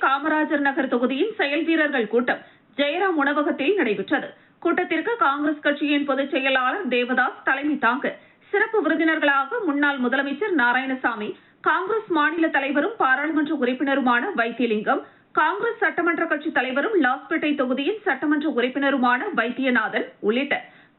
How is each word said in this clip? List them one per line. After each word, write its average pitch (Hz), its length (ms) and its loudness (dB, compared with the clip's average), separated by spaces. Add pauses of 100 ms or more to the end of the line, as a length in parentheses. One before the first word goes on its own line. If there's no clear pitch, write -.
காமராஜர் 294 640 0
நகர் 277 280 0
தொகுதியின் 269 440 0
செயல் 294 300 0
வீரர்கள் 285 460 0
கூட்டம் 247 280 0 (380)
ஜெயராம் 320 420 2
உணவகத்தில் 294 580 2
நடைபெற்றது. 226 480 0 (360)
கூட்டத்திற்கு 349 500 0 (100)
காங்கிரஸ் 294 440 0
கட்சியின் 285 420 0
பொதுச் 277 240 -2
செயலாளர் 269 500 0 (120)
தேவதாஸ் 247 520 0
தலைமை 285 380 0
தாங்க, 262 260 0 (400)
சிறப்பு 427 360 2
விருந்தினர்களாக 311 840 0
முன்னாள் 285 360 0
முதலமைச்சர் 285 560 -2
நாராயணசாமி, 247 680 0 (400)
காங்கிரஸ் 415 480 0
மாநில 320 400 2
தலைவரும் 277 440 0
பாராளுமன்ற 294 640 2
உறுப்பினருமான 269 800 0
வைத்திலிங்கம், 226 600 0 (380)
காங்கிரஸ் 453 440 0
சட்டமன்ற 339 460 0
கட்சி 302 180 -2 (100)
தலைவரும் 277 360 -2 (120)
லாஸ்பேட்டை 294 460 -2 (100)
தொகுதியின் 277 440 -2
சட்டமன்ற 302 400 0 (120)
உறுப்பினருமான 254 600 0 (180)
வைத்தியநாதன் 240 680 -2 (200)
உள்ளிட்ட 240 280 0 (440)